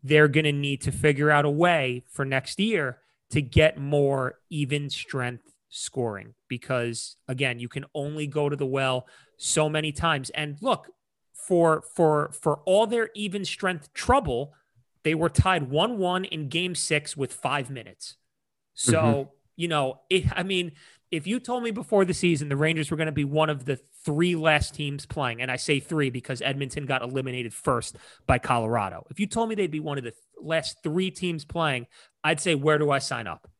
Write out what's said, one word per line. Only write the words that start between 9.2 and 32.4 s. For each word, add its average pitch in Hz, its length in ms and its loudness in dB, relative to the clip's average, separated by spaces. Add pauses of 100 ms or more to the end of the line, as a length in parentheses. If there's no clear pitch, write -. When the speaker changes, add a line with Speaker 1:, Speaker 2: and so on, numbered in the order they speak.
Speaker 1:
so 156 300 2
many 156 220 -2
times. 147 400 0
And 147 300 -8
look, 240 280 -2 (440)
for, 170 500 4 (120)
for, 151 360 4 (100)
for 151 260 2
all 202 200 4
their 226 280 -2
even 202 300 -4
strength - 500 -4
trouble, 143 580 0 (500)
they 156 120 2
were 165 160 0
tied 160 400 4
one 202 280 0
one 185 260 0
in 156 240 -8
game 180 260 -2
six 151 420 -2
with 135 160 -4
five 135 380 -4
minutes. 110 460 -16 (580)
So, - 180 2 (100)
Speaker 2:
Mm-hmm. 127 260 2 (280)
Speaker 1:
you 170 120 -4
know, 143 320 0 (100)
it, 185 140 2 (120)
I 180 80 -2
mean, 180 280 -2 (380)
if 160 160 -4
you 233 140 -2
told 247 220 -4
me 233 100 -4
before 202 320 2
the 180 100 0
season, 151 340 2
the 139 80 0
Rangers 156 340 0
were 156 60 -2
gonna 156 160 -2
be 143 120 0
one 151 260 2
of 135 140 -4
the 135 160 -4 (240)
three 170 320 2
last 156 380 2
teams 143 320 -6
playing, 123 360 -4
and 127 80 -4
I 127 60 -2
say 143 240 2
three 147 300 0
because 123 320 -8
Edmonton 139 440 -4
got 131 160 -2
eliminated 127 520 -6
first - 420 -2 (300)
by 127 120 8
Colorado. 110 720 0
If - 100 -12
you 208 60 0
told 226 220 -2
me 220 60 -4
they'd 196 160 -2
be 151 100 -6
one 151 180 -6
of 123 60 -8
the 117 60 -8
th-, - 120 -20 (180)
last 160 420 -4
three 180 280 0
teams 170 340 -4
playing, 139 420 -2 (380)
I'd 156 160 2